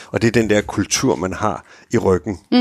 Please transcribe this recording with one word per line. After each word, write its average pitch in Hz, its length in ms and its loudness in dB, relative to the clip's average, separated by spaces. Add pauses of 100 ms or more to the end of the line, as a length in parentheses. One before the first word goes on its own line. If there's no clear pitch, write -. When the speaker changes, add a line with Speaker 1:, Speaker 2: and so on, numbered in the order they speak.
Speaker 1:
Og 101 140 -4
det 113 60 4
er 110 40 2 (100)
den 107 80 0
der 104 120 2
kultur, 101 540 -2
man 92 180 -4
har 101 320 -4 (280)
i 117 40 2
ryggen, 95 400 0 (140)
Speaker 2:
Mm. 240 100 4